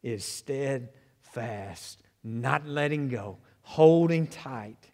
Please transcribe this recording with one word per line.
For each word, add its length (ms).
is 240
steadfast," 1800
not 420
letting 420
go, 300
holding 640
tight 680